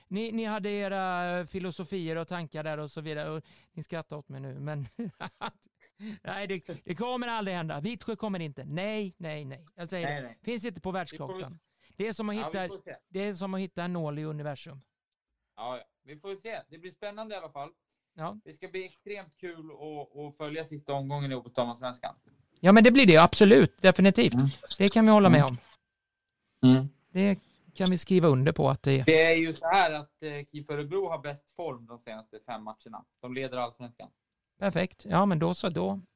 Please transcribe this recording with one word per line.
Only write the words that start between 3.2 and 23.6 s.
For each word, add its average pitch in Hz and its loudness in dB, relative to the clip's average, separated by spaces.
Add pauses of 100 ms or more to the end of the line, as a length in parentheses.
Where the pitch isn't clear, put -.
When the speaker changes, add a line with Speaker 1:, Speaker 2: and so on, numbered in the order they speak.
Speaker 1:
Och 156 -8 (280)
ni 156 -14
skrattar 160 -12
åt - -18
mig 135 -14
nu, 135 -12
men 143 -8
<laughs> - -14
nej, 196 -10
det, 190 -8 (240)
det 175 -8
kommer 247 -6
aldrig 202 -6
hända. 156 -8
Vittsjö 220 -8
kommer 196 -8
inte. 139 -10
Nej, 190 -8
nej, 151 -12
nej. 135 -18 (100)
Jag 170 -16
säger 175 -6
Speaker 2:
Nej, 143 -6
Speaker 1:
det. 123 -14
Speaker 2:
nej. 113 -20
Speaker 1:
Finns 226 -8
inte 208 -10
på 185 -8
Speaker 2:
Vi 180 -6
får 190 -4
Speaker 1:
världskartan. 156 -12
Speaker 2:
väl - -16 (380)
Speaker 1:
Det 208 -6
är 220 -8
som 214 -6
att 208 -6
Speaker 2:
Ja, 220 -8
vi 196 -6
Speaker 1:
hitta, 185 -8
Speaker 2:
får 190 -18
se. 147 -18 (140)
Speaker 1:
det 190 -10
är 202 -6
som 190 -8
att 190 -4
hitta 180 -8
en 180 -6
nål 151 -6
i 156 -8
universum. 147 -12 (720)
Speaker 2:
Ja, 120 -10
ja. - -16 (200)
Vi 147 -20
får 196 -12
se. 196 -14
Det 160 -20
blir 180 -18
spännande 208 -12
i - -12
alla 165 -14
fall. 143 -12 (440)
Speaker 1:
Ja. 180 -12
Speaker 2:
Det 156 -20
ska 180 -18
bli 185 -10
extremt 190 -16
kul 160 -14
att, 147 -14
att 147 -14
följa 156 -8
sista 143 -10
omgången 139 -4
i 131 -6
Ove 123 -12
Thomas-svenskan. 123 -6 (440)
Speaker 1:
Ja, 180 8
men 220 10
det 240 10
blir 262 8
det 160 10
absolut. 196 8